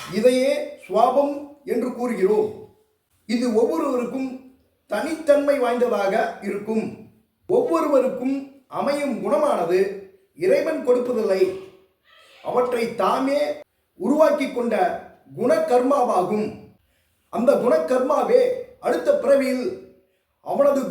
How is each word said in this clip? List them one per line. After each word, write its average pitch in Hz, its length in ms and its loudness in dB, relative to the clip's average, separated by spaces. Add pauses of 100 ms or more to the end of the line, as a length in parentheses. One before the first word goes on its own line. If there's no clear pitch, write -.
(180)
இதையே 254 320 4 (360)
சுவாபம் 254 460 2 (420)
என்று - 240 -2
கூறுகிறோம். 214 520 0 (800)
இது 240 160 0 (140)
ஒவ்வொருவருக்கும் 262 680 -2 (640)
தனித்தன்மை 285 680 0
வாய்ந்ததாக 226 540 0 (340)
இருக்கும். 214 360 -4 (680)
ஒவ்வொருவருக்கும் 277 840 2 (440)
அமையும் 277 440 -2
குணமானது 208 560 2 (600)
இறைவன் 285 480 2
கொடுப்பதில்லை, 220 540 2 (1000)
அவற்றை 240 400 0 (180)
தாமே 269 380 0 (600)
உருவாக்கி 294 500 2
கொண்ட 233 260 -2 (640)
குணகர்மாவாகும். 247 1080 0 (840)
அந்த 240 200 2 (100)
குணகர்மாவே 254 800 2 (400)
அடுத்த - 420 0
பிறவியில் 254 420 2 (800)
அவனது 269 440 2